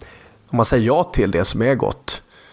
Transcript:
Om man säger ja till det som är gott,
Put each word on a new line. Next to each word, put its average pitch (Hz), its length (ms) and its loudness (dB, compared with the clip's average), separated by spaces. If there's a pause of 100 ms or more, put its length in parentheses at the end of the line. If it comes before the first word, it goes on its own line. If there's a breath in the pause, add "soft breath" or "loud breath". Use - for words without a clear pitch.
(480 loud breath)
Om 120 80 -4
man 117 80 4
säger 117 220 2
ja 151 180 2
till 98 260 0
det 87 140 0
som - 180 -2
är 131 120 2
gott, - 480 -6 (300 soft breath)